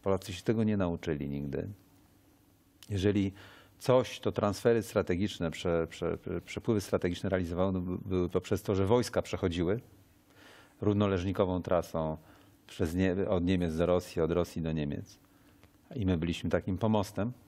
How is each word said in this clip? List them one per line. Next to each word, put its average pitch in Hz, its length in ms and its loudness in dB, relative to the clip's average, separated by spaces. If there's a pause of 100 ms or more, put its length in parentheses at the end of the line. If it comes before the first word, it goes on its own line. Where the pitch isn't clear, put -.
Polacy 95 300 0
się 87 100 -10
tego 113 200 2
nie 107 140 2
nauczyli 82 520 -2
nigdy. 71 380 -4 (1200)
Jeżeli 98 440 2 (460)
coś, 127 400 2
to 104 120 -2
transfery 104 520 2
strategiczne, 90 680 0
prze-, 82 380 0
prze-, 85 280 -4
prze-, 87 240 -6
przepływy 104 400 -2
strategiczne 95 480 -2
realizowały, 92 420 0
no, 92 80 0
by-, 90 260 -4
były 90 240 0
poprzez 95 340 -2
to, 104 120 0
że 98 100 2
wojska 113 360 2
przechodziły 90 580 -2 (1000)
równoleżnikową 98 800 2
trasą 80 560 -2 (500)
przez 85 280 -4
Nie-, 92 340 2
od 92 140 2
Niemiec 87 340 2
do 85 80 4
Rosji, 87 360 0
od 78 100 2
Rosji 85 300 0
do 80 100 -2
Niemiec. 78 480 -6 (760)
I 110 100 -4
my 90 120 2
byliśmy 85 320 -2
takim 92 280 0
pomostem 107 540 0 (160)